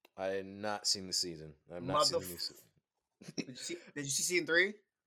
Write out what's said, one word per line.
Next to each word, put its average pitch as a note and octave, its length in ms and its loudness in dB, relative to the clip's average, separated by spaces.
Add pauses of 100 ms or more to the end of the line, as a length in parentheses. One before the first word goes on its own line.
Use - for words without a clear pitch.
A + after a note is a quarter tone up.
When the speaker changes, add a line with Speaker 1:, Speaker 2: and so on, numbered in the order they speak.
(160)
Speaker 1:
I F#2+ 100 -2
have F#2+ 200 0
not G2+ 400 -4
seen F#2+ 200 2
the F2+ 60 -6
season. D#2 400 -4 (220)
I've F2 80 -6
not D3 240 4
seen E3+ 140 2
the - 60 -6
Speaker 2:
Motherf- F2 140 -8
Speaker 1:
se- - 960 -14
Speaker 2:
Did C#3+ 120 -4
you B2+ 80 -12
see, E3+ 200 -8 (180)
did C#3+ 100 -4
you C#3 60 -4
see - 120 0
season E3+ 240 4
three, F3 280 6 (320)